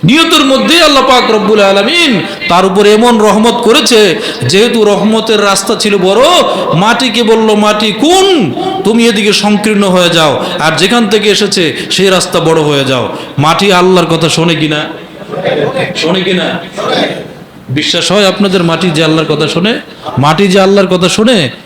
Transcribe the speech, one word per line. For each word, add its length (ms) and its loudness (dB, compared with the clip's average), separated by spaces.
নিয়তের 420 2
মধ্যেই 360 2
আল্লাহ 260 2
পাক 240 2
রব্বুল 280 2
আলামিন 640 2
তার 160 2
উপর 200 2
এমন 320 4
রহমত 360 2
করেছে, 680 2
যেহেতু 360 2
রহমতের 600 0
রাস্তা 320 0
ছিল 220 -2
বড়, 240 2
মাটিকে 500 0
বলল, 320 2
"মাটি 360 0
কোন, 640 0
তুমি 240 2
এদিকে 260 0
সংকীর্ণ 500 0
হয়ে 260 2
যাও, 360 0
আর 180 0
যেখান 320 0
থেকে 200 0
এসেছে 480 -2
সেই 180 0
রাস্তা 300 0
বড় 220 0
হয়ে 240 0
যাও।" 300 -2
মাটি 360 2
আল্লাহর 340 2
কথা 220 0
শোনে 260 0
কিনা? 340 -4
শোনে 260 -2
কিনা? 380 -4
বিশ্বাস 420 -4
হয় 160 2
আপনাদের 360 0
মাটি 260 0
যে 140 0
আল্লাহর 320 0
কথা 120 -2
শোনে? 320 -2
মাটি 300 2
যে 120 2
আল্লাহর 280 2
কথা 220 0
শোনে 400 0